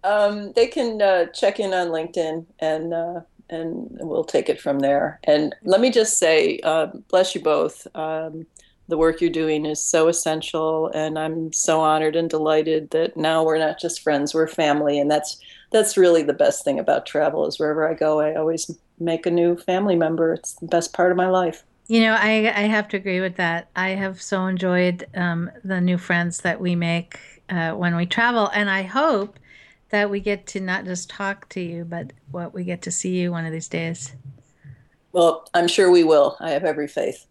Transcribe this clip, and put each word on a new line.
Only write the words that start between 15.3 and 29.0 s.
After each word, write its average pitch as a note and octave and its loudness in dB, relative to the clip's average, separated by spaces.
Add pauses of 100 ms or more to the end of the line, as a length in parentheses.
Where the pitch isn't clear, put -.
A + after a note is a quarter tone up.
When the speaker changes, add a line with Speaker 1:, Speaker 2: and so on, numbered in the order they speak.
Speaker 1:
that's - 2
really F3 8
the D3 0
best - 2
thing C#3 0
about - 0
travel, D3+ 0
is D3+ -6
wherever D#3 0
I D#3+ -2
go, D#3 2
I D3+ 0
always D#3+ -2 (300)
make E3 -2
a F3 0
new F3 2
family F#3+ 0
member. E3 0
It's - -10
the - -14
best E3+ 0
part F3+ 2
of F3+ 0
my F3+ 2
life. F3+ 0 (240)
Speaker 2:
You A3+ 4
know, A3+ 4
I, G#3+ 2
I G3+ 0
have G#3+ 0
to G#3 -4
agree F#3+ -2
with F#3 -4
that. E3+ -2
I F#3 -2
have F#3+ -6
so F#3 -4
enjoyed, F3+ 0
um, E3+ -2 (140)
the F#3+ -4
new F3+ 2
friends F3 -2
that E3+ -2
we F3 -2
make, E3+ -4 (300)
uh, E3 -2
when F3 -2
we E3+ 0
travel. A#3 2
And G3+ 0
I F#3+ -2
hope G#3 -2 (500)